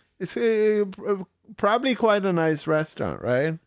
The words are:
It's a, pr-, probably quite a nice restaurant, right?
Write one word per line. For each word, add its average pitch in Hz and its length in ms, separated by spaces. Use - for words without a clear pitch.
It's 185 180
a, 214 480
pr-, 196 380
probably 240 380
quite 208 300
a 190 80
nice 160 340
restaurant, 151 540
right? 139 460